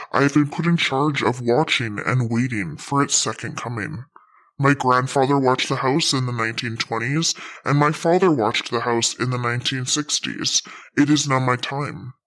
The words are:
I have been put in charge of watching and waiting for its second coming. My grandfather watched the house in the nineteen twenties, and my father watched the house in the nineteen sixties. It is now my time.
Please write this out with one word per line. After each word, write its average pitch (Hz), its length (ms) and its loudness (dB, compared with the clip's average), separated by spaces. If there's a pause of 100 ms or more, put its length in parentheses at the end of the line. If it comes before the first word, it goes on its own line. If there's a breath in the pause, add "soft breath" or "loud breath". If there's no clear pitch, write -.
(100)
I 131 120 2
have 143 100 4
been 147 160 4
put 156 160 -4
in 170 140 4
charge 135 440 0
of 123 200 0
watching 117 560 0
and 120 320 0
waiting 113 480 -2
for 139 240 0
its 143 120 0
second - 440 -4
coming. 117 480 -8 (520 soft breath)
My 139 140 4
grandfather 135 680 2
watched 127 300 2
the 139 80 0
house 139 380 0
in 131 100 0
the 123 80 -4
nineteen 113 460 -4
twenties, 127 560 -2 (280 loud breath)
and 139 160 2
my 147 140 4
father 180 380 4
watched 120 400 0
the 120 100 -2
house 117 340 0
in 123 140 -2
the 127 100 0
nineteen 123 460 -2
sixties. - 800 -2 (340 loud breath)
It 143 140 4
is 143 180 2
now 131 120 2
my 127 160 2
time. 127 580 -8 (120)